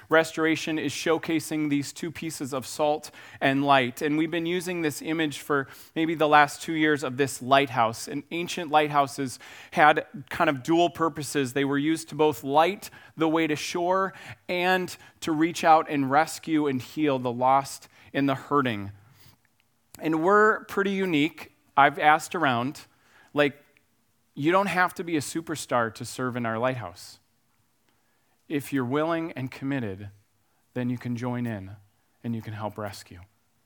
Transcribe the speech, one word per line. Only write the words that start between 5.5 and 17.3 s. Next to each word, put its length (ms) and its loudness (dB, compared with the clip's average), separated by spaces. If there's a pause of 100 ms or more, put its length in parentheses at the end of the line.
maybe 220 0
the 120 2
last 320 6
two 120 -6
years 320 2
of 120 -6
this 240 -2
lighthouse. 680 2
And 240 -8
ancient 380 -6
lighthouses 680 0 (320)
had 340 6 (260)
kind 200 2
of 140 -2
dual 260 4
purposes. 600 -2
They 120 0
were 140 0
used 300 -2
to 80 -12
both 260 2
light 480 0 (260)
the 120 2
way 180 2
to 100 -2
shore 560 -2 (360)
and 460 0 (260)
to 100 -4
reach 320 0
out 260 6
and 220 0
rescue 560 0
and 160 -2
heal 380 0
the 120 -4